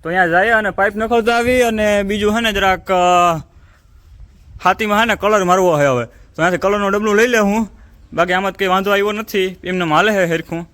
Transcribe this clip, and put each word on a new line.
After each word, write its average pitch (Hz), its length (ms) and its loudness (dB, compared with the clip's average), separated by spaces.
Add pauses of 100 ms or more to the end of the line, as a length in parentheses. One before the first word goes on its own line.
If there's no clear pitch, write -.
તો - 60 -20
અહીંયા 175 240 0
જઈએ 214 260 2
અને 202 200 -2
પાઇપ 202 220 0
નખવતા 233 400 0
આવી. 254 180 2 (100)
અને 214 180 -2 (220)
બીજું 208 260 0
હે 233 120 -2
ને 214 100 0
જરાક, 190 340 0
અ, 180 120 2 (1600)
હાથીમાં 208 380 0
હે 233 100 2
ને 196 40 0
કલર 202 360 0
મારવો 180 300 4
હે 143 100 4
હવે, 120 140 -2
તો - 360 -20
ત્યાંથી 175 240 0
કલરનો 202 300 0
ડબલું 208 240 0
લઈ 240 160 2
લે 208 140 2
હું. 220 120 0 (520)
બાકી 180 240 0
આમાં 190 160 -4
તો - 60 -20
કંઈ 185 160 0
વાંધો 196 160 -2
આવ્યો 202 300 0
નથી, 196 260 -4 (160)
એમને 180 300 -4
હાલે 190 240 2
હે 180 160 2
હરખું. 170 400 -8